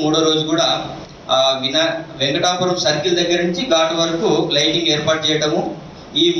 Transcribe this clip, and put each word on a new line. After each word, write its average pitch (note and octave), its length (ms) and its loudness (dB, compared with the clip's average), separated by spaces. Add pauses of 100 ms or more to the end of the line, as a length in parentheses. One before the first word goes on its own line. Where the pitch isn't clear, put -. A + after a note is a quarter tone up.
మూడో D#3+ 260 2
రోజు D#3 140 2 (100)
కూడా E3 160 2 (680)
ఆ C3 40 4 (240)
వినా-, D#3+ 280 0 (280)
వెంకటాపురం F3+ 680 0
సర్కిల్ F3 340 0
దగ్గర F3 180 2 (100)
నుంచి - 140 -2 (120)
ఘాట్ D#3+ 260 2
వరకు E3 300 0 (260)
లైటింగ్ D#3+ 380 2
ఏర్పాటు D#3 320 0
చేయడము, D3+ 340 0 (640)
ఈ F3 40 6 (140)